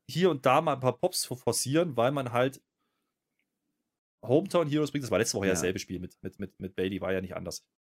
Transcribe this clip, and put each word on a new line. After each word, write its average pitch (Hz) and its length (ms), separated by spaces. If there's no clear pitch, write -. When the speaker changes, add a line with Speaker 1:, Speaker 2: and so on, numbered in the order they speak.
Speaker 1:
hier 170 220
und 135 160
da 135 140
mal 160 120
ein 131 60
paar 127 180
Pops - 240
zu - 140
forcieren, 135 600
weil 120 160
man 131 200
halt 127 320
Hometown 165 440
Heroes 147 240
bringt, 147 120
das 107 80
war 92 80
letzte 110 180
Woche 98 100
ja - 20
Speaker 2:
Ja. 92 40
Speaker 1:
dasselbe 90 260
Spiel 90 200
mit, 90 220
mit, - 180
mit, 98 200
mit 95 160
Bayley, 95 260
war 92 120
ja 92 80
nicht 90 140
anders. 87 300